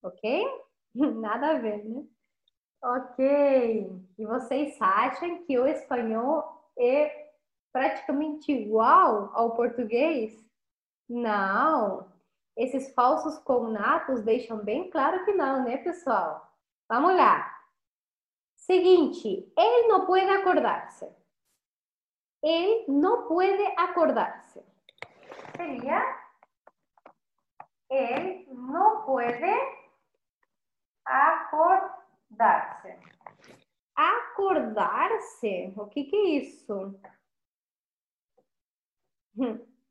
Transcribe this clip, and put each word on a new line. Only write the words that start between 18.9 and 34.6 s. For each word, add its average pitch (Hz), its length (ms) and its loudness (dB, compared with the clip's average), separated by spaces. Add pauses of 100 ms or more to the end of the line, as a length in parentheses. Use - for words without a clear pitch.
ele 466 300 6
não 392 200 4
pode 370 220 4
acordar-se. 359 800 0 (1300)
Ele 339 460 0
não 311 400 2
pode 392 340 2 (140)
acordar-se. 330 840 -2 (960)
Seria, 311 680 -6 (1600)
ele 269 640 -4
não 294 520 0
pode 240 400 -2 (1600)
acordar-se. 302 1900 0 (960)
Acordar-se? 285 1800 -2